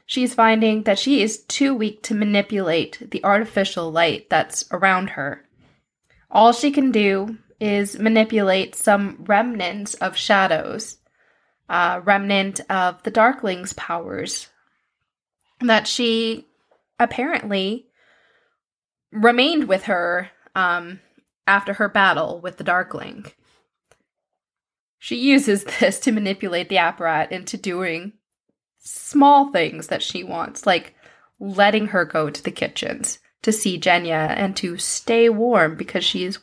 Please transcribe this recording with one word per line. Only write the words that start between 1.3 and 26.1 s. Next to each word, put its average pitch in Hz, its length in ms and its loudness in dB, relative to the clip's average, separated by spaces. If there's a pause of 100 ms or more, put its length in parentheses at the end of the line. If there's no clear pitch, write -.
too 277 300 0
weak 214 300 -4
to - 100 -6
manipulate 202 1000 -2
the - 140 -8
artificial 196 680 0
light 160 380 0
that's - 420 -2
around 185 400 0
her. 139 340 -10 (840)
All 226 200 8
she 277 200 0
can 277 200 2
do 208 460 0 (240)
is 202 380 -2
manipulate 214 720 2
some 202 440 0 (100)
remnants 208 680 -2
of 185 200 -6
shadows, 190 840 0 (720)
uh, 175 360 0
remnant 196 640 2
of 180 340 0
the 220 80 -4
Darkling's 190 600 0
powers - 760 -8 (1120)
that 226 280 2
she 226 600 -2 (520)
apparently 226 840 -4 (1300)
remained 247 540 2
with 190 180 0
her, 175 460 -2 (260)
um, 175 460 -2 (440)
after 202 280 0
her 202 160 -2
battle 175 500 0
with 175 180 -4
the - 60 -10
Darkling. - 600 -4 (1700)
She - 160 -8
uses 247 480 4
<laughs> - 160 -8
this - 220 2
to 269 100 2